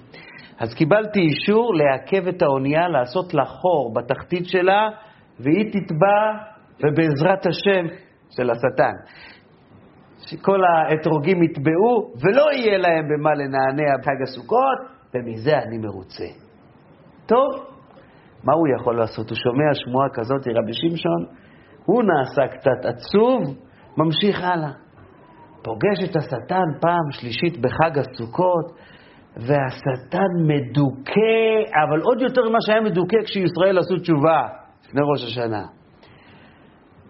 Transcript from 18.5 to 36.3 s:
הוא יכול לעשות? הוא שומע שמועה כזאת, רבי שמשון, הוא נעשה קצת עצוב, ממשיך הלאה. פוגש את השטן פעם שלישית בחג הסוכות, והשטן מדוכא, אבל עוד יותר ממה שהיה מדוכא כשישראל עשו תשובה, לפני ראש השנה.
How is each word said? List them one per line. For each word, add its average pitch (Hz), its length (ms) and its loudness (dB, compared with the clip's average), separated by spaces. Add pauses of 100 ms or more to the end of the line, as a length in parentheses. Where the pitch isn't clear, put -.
הוא 160 140 2 (120)
יכול 117 180 0
לעשות? 110 320 -4
הוא 113 80 -6
שומע 139 360 0
שמועה 131 400 -2
כזאת, 123 340 -4
רבי 113 260 -2
שמשון, 170 480 -2 (640)
הוא 233 180 2
נעשה 139 440 2
קצת - 380 -2
עצוב, 214 560 2 (560)
ממשיך 165 460 0
הלאה. 165 280 -2 (920)
פוגש 170 460 -2
את - 60 -8
השטן 156 520 -2 (140)
פעם 165 300 0
שלישית 123 500 -4
בחג 147 380 0
הסוכות, 165 680 -2 (680)
והשטן 139 960 -2 (160)
מדוכא, 147 960 0 (380)
אבל 151 180 0
עוד 226 200 0
יותר 240 280 0
ממה 226 120 0
שהיה 214 200 2
מדוכא 185 420 0
כשישראל 185 540 2
עשו 175 200 0
תשובה, 156 440 4 (440)
לפני 135 160 -2 (100)
ראש 127 120 0
השנה. 113 400 -4 (1500)